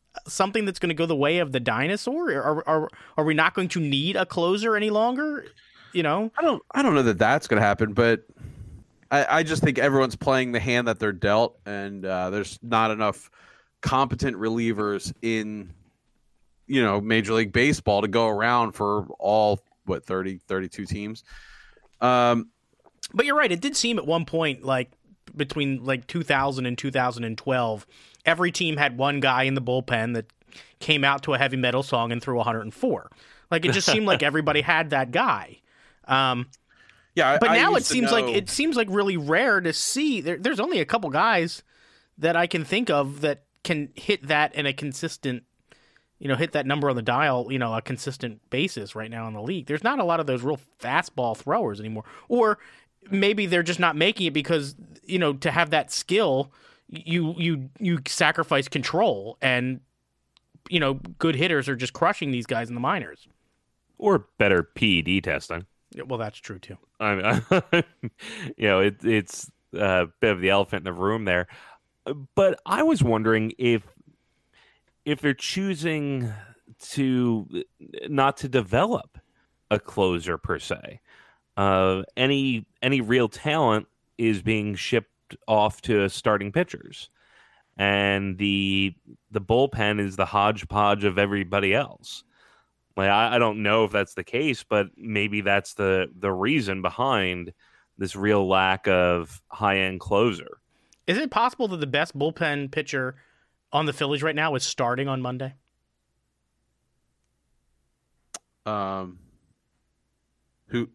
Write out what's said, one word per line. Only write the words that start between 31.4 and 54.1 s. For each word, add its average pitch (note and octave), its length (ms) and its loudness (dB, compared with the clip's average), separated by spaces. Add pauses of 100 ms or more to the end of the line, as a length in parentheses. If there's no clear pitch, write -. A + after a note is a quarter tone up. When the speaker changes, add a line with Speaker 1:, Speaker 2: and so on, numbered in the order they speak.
Speaker 1:
metal B2+ 260 0
song A#2 280 0
and A#2 100 -4
threw B2 180 -4
a A2+ 40 0
hundred A2+ 180 -2
and A2 120 -12
four. F3 360 -2 (400)
Like, E3 160 0
it E3 60 4
just G3 180 2
seemed A3 160 4
like F#3+ 180 2
Speaker 2:
<laughs> - 0 -
Speaker 1:
everybody D3 380 2
had D#3+ 280 2
that C3+ 220 0
guy. C3 500 -2 (440)
Um, C3 420 2 (680)
Speaker 2:
Yeah, C#3 160 6
I, C#3 60 4
Speaker 1:
but A#3 140 4
Speaker 2:
I - 60 6
Speaker 1:
now E4 140 6
it G4+ 40 4
Speaker 2:
used - 120 2
to - 60 0
Speaker 1:
seems A#3+ 180 2
like, A#3 140 4
Speaker 2:
know A#3+ 80 0
Speaker 1:
it G#3 160 -2
seems, D4+ 260 0
like, A3+ 160 0
really G3 260 0
rare F#3 440 2
to E3 120 -2
see. C4+ 480 -2
There, E3 160 -4
there's G3+ 220 -2
only C#4+ 200 0
a D3+ 60 0
couple G3+ 240 -2
guys F3 540 0 (540)
that E3 180 0
I E3+ 120 4
can F3 180 -4
think G#3 240 -2
of C#3+ 320 -2
that C#3+ 220 -2 (200)
can D3 320 -4
hit - 320 -4
that D3+ 280 2
in D3 100 -2
a C#3 80 0
consistent, C3+ 720 -6 (760)
you C#3+ 80 -8
know, C3+ 80 2
hit D#3 180 -2
that C#3+ 120 0
number C#3+ 240 2
on C3 60 0
the A#2+ 60 -2
dial, B2 500 0
you C3+ 80 -2
know, A#2 140 -2
a A2+ 80 -2
consistent B2 680 -10
basis B2+ 460 -4
right A2 160 -10
now A2+ 160 -8
in A2 60 -10
the G#2 80 -10
league. C#3 260 -6
There's D3 160 -4
not C4 160 0
a A3 40 0
lot E3+ 160 2
of D#3 60 -2
those D3 160 -2
real C3+ 180 -4 (200)
fastball B2 560 -2
throwers C#3 440 -4
anymore. A2 260 -10 (220)
Or A3 320 2 (500)
maybe G3+ 360 2
they're F3 180 2
just E3+ 160 -2
not E3 160 4
making F3+ 320 2